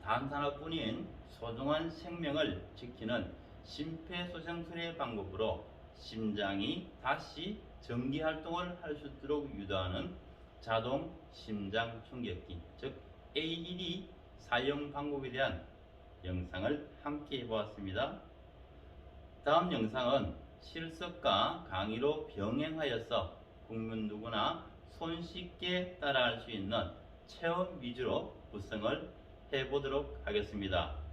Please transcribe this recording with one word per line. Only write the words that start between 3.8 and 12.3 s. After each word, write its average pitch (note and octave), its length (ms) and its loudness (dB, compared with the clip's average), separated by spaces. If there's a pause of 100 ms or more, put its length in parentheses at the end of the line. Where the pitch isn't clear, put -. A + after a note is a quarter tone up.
방법으로 A2 680 0 (300)
심장이 G#2 960 2 (100)
다시 D#3+ 600 0 (180)
전기 C3 400 0
활동을 E3+ 640 0
할 D3+ 140 -2
수 C#3+ 100 -10
있도록 C#3+ 480 0
유도하는 F#2 580 0 (460)
자동 B2 580 2 (140)
심장 A2 720 0
충격기, F#2 560 -4 (160)